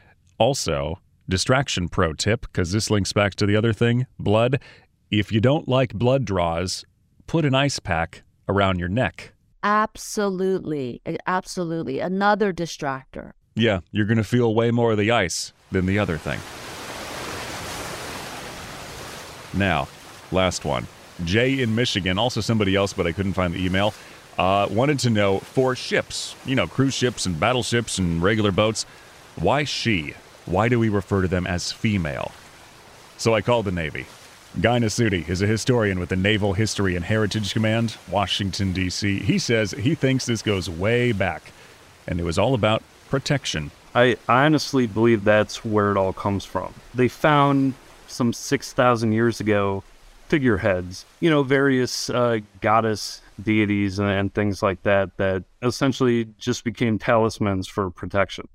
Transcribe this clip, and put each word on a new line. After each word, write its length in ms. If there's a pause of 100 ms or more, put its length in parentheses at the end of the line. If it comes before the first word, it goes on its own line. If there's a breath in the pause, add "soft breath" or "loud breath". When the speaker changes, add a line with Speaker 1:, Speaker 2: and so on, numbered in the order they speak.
(380 loud breath)
Speaker 1:
Also, 640 (280)
distraction 600
pro 260
tip, 380
'cause 200
this 160
links 240
back 220
to 120
the 100
other 180
thing, 320 (120)
blood. 400 (520 loud breath)
If 220
you 80
don't 280
like 240
blood 320
draws, 640 (400)
put 180
an 120
ice 240
pack 420 (260)
around 300
your 100
neck. 440 (320)
Speaker 2:
Absolutely. 1400
A-, 220
absolutely. 720
Another 540
distractor. 800 (240)
Speaker 1:
Yeah, 240 (100)
you're 160
gonna 160
feel 320
way 160
more 220
of 60
the 120
ice 420 (200)
than 140
the 120
other 180
thing. 220 (3250)
Now, 360 (420)
last 340
one. 220 (380)
Jay 360
in 140
Michigan, 420
also 240
somebody 360
else, 160
but 160
I 40
couldn't 200
find 200
the 120
email, 280 (460 loud breath)
uh, 320
wanted 300
to 100
know, 300
for 340
ships, 720
you 100
know, 140
cruise 260
ships 320
and 140
battleships 580
and 240
regular 300
boats, 340 (480 loud breath)
why 300
she? 500 (300)
Why 240
do 100
we 100
refer 340
to 60
them 160
as 280
female? 580 (880)
So 160
I 60
called 240
the 80
Navy. 340 (540)
Guy 180
Nasuti 500
is 140
a 40
historian 520
with 100
the 80
Naval 380
History 420
and 80
Heritage 480
Command, 440 (140)
Washington, 600
D 160
C. 300
He 200
says 340
he 220
thinks 300
this 160
goes 300
way 420
back, 400 (540 loud breath)
and 120
it 40
was 160
all 160
about 280 (280)
protection. 600 (240)
Speaker 3:
I 220 (140)
honestly 560
believe 380
that's 380
where 280
it 80
all 160
comes 320
from. 260 (220)
They 140
found 680 (320)
some 260
six 400
thousand 400
years 280
ago 420 (460)
figureheads, 760 (160)
you 80
know, 140
various, 640
uh, 300 (220)
goddess 600 (220 soft breath)
deities 560
and, 100
and 260
things 280
like 220
that, 340
that 260 (180)
essentially 640 (140)
just 260
became 340
talismans 720
for 220
protection. 640